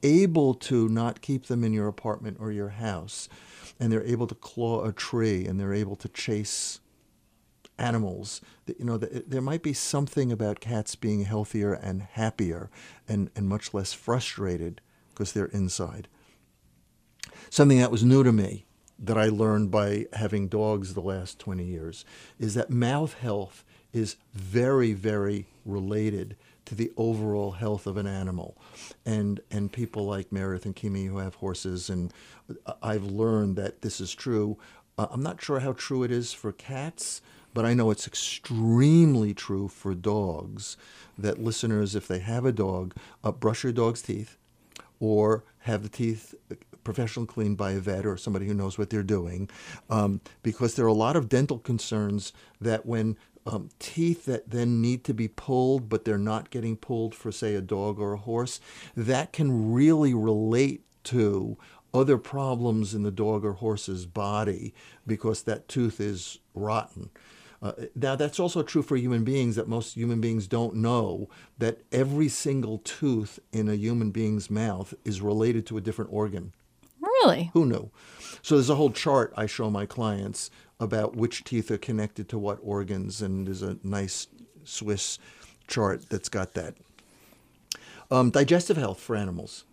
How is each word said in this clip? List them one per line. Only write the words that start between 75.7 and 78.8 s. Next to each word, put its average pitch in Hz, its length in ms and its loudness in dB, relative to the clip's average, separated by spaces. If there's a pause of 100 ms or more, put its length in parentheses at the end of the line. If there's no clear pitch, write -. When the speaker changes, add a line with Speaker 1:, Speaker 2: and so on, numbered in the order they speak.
Speaker 1:
a - 20 -4
different 107 320 -4
organ. 98 400 -4 (480)
Speaker 2:
Really? 330 540 4
Speaker 1:
Who 170 100 6
knew? 110 260 0 (520)
So 151 140 4
there's 131 120 6
a 147 60 4
whole 143 160 6